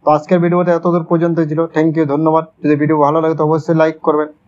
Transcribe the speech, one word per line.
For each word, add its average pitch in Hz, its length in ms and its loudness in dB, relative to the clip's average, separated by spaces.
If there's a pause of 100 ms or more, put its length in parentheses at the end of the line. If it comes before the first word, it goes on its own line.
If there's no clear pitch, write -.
তো - 120 0
আজকের 175 280 0
ভিডিওতে 175 340 0
এতদূর 170 320 -2
পর্যন্ত 170 280 0 (120)
ছিল। 156 100 -4 (160)
Thank 160 220 0
you, 160 160 0
ধন্যবাদ। 160 300 0 (200)
যদি 147 180 2
ভিডিও 151 240 0
ভালো 151 180 0
লাগে 160 160 -2
তো 160 80 0
অবশ্যই 160 340 -2
লাইক 160 160 0 (100)
করবেন 151 220 -2 (180)